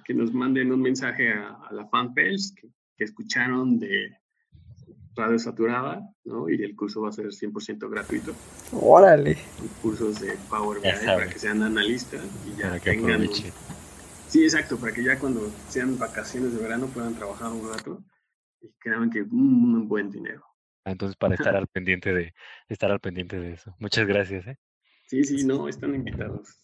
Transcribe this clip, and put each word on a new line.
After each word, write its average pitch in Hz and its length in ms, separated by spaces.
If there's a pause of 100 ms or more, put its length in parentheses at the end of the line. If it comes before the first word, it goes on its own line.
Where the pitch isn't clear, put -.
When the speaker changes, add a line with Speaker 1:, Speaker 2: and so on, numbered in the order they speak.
Speaker 1:
que 127 100
nos 117 180
manden 127 400
un 131 100
mensaje 127 500
a, 104 220
a - 180
la 104 160
fanpage 160 680
que, - 140 (280)
que 113 80
escucharon 127 720
de 98 380 (1000)
Radio 113 220
Saturada, 127 720 (160)
¿no? 120 240
Y 139 140
el 104 140
curso 107 260
va 104 60
a 104 40
ser 104 200
cien 104 200
por 107 100
ciento 107 280
gratuito. - 420 (400)
Speaker 2:
¡Órale! 160 640 (460)
Speaker 1:
Cursos 110 380
de 98 160 (120)
Power 104 320
Speaker 3:
Ya 95 120
Speaker 1:
B 95 40
I 101 80
Speaker 3:
saben. 98 140
Speaker 1:
para 95 140
que - 80
sean 107 220
analistas 110 640 (220)
y - 100
ya 95 120
Speaker 3:
Para 87 120
que - 100
Speaker 1:
tengan 110 160
un 113 80
Speaker 3:
aprovechen. - 380 (760)
Speaker 1:
Sí, 160 160
exacto, 151 340
para 113 140
que 120 100
ya 131 160
cuando 117 320 (180)
sean 127 300
vacaciones 123 560
de 110 80
verano 117 240
puedan 120 300
trabajar 107 340
un 110 180
rato 147 360 (560)
y - 80 (100)
crean 117 320
que 110 120
un, 120 520
un 110 140
buen 101 220
dinero. - 340 (400)
Speaker 3:
Ah, 95 80
entonces, 98 240
para 98 180
estar 98 220
Speaker 1:
<laughs> - 0
Speaker 3:
al 98 100
pendiente 92 460
de, 85 220 (340)
estar 101 240
al 98 80
pendiente 92 400
de 87 140
eso. 98 260
Muchas 107 260
gracias, 98 400
¿eh? 131 120 (480)
Speaker 1:
Sí, 135 180
sí, 139 220
no, 143 220
están 143 260
invitados, - 680